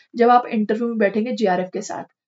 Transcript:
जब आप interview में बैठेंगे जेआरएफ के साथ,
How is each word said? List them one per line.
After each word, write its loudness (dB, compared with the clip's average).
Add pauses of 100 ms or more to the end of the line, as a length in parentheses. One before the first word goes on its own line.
(160)
जब 4
आप 6
interview -2
में -4
बैठेंगे 0
जेआरएफ 0
के -6
साथ, -12 (240)